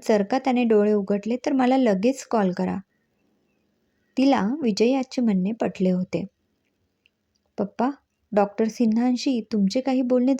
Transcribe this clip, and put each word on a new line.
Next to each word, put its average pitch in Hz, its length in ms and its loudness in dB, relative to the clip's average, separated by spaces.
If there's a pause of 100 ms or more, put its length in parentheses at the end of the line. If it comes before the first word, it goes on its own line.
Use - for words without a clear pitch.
जर 214 140 4
का 202 160 -2
त्याने 247 260 0
डोळे 214 280 4
उघडले 202 440 -2
तर - 160 -4
मला 262 240 2
लगेच 226 480 0
कॉल 196 280 0
करा." 185 260 -4 (1400)
तिला 247 300 2 (140)
विजयाचे 247 600 0
म्हणणे 196 300 0
पटले 185 380 -2
होते. 180 340 -4 (1300)
"पप्पा, 226 320 -4 (420)
डॉक्टर 214 360 0
सिन्हांशी 240 720 -2 (120)
तुमचे 208 280 0
काही 262 220 -2
बोलणे 254 380 2